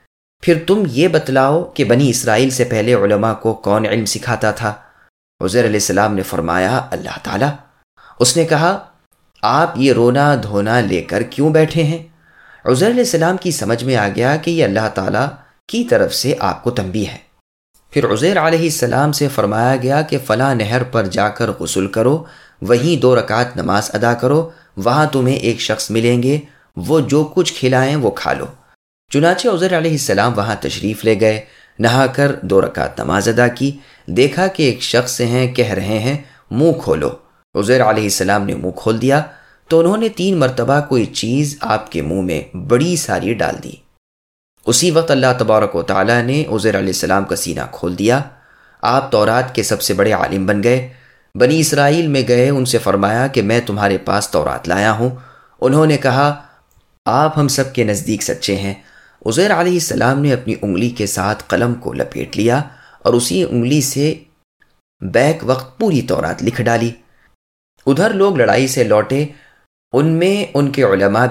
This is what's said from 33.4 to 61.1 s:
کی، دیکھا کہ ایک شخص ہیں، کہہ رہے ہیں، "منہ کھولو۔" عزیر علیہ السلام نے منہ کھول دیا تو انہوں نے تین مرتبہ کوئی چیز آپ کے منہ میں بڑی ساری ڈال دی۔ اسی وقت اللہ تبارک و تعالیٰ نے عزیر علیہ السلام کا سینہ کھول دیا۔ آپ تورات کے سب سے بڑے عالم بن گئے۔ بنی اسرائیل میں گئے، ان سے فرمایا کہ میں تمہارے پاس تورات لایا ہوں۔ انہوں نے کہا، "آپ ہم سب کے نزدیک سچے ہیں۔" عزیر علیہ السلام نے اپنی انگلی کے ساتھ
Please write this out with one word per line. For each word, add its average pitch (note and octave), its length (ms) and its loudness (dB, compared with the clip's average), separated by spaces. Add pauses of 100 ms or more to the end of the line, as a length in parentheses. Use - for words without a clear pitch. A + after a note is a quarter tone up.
کی، C3+ 300 -4 (280)
دیکھا C#3+ 420 2
کہ F#3 160 -2
ایک B2 180 0
شخص B2 400 -2
ہیں، B2 340 0
کہہ A2 180 0
رہے F#2+ 260 -2
ہیں، C3 180 -2 (340)
"منہ D3 200 2 (120)
کھولو۔" D2 260 0 (460)
عزیر A#2+ 280 2
علیہ A2 200 2
السلام G2+ 420 0
نے - 100 -4
منہ F2 160 -6
کھول A2 300 -2
دیا C3+ 200 2 (460)
تو E3 120 4
انہوں F3+ 180 4
نے A3 120 0
تین F#3+ 280 -2
مرتبہ B2+ 420 2 (100)
کوئی A#2+ 160 2
چیز C#3 560 -2
آپ G#2+ 300 -2
کے E2 100 -4
منہ E2 200 -2
میں F2 360 -6
بڑی C#3+ 380 0
ساری G#2 380 -4
ڈال E2 300 -2
دی۔ B1+ 80 -14 (920)
اسی E3 260 0
وقت D#3+ 200 2
اللہ C3 140 2 (120)
تبارک G#2+ 380 2
و E2+ 60 0
تعالیٰ G2+ 420 2
نے C#3 260 0
عزیر G#2 280 0
علیہ G2 100 -2
السلام F#2+ 380 0
کا F#2 100 -4
سینہ D#2 240 -6 (120)
کھول F2+ 280 -6
دیا۔ A#2+ 220 2 (600)
آپ C3 300 0
تورات A2+ 440 0
کے A2 80 0
سب G2+ 180 -2
سے - 120 -2
بڑے G2+ 180 2
عالم F#2+ 340 -2
بن G2+ 180 0
گئے۔ B2 260 0 (460)
بنی C#3 240 4
اسرائیل D#3 480 2
میں C#3 200 2
گئے، B2 220 4
ان C3+ 160 0
سے B2 120 0
فرمایا G#2 500 0
کہ C3+ 140 0
میں A2+ 240 2
تمہارے G2+ 320 0
پاس G2 320 -2
تورات C#2+ 380 -2
لایا G2+ 240 2
ہوں۔ A#2 180 0 (520)
انہوں D3 240 4
نے D3+ 120 2
کہا، C#3 460 0 (640)
"آپ D3 320 2
ہم D3 100 2
سب C3 260 -2
کے B2 100 0
نزدیک G#2 400 -2
سچے - 320 -4
ہیں۔" G2 180 -4 (520)
عزیر E3 340 2
علیہ F3+ 140 2
السلام C#3 460 0
نے C#3+ 140 2
اپنی A2+ 280 -4
انگلی G2+ 280 0
کے G#2+ 180 -4
ساتھ G2+ 400 -4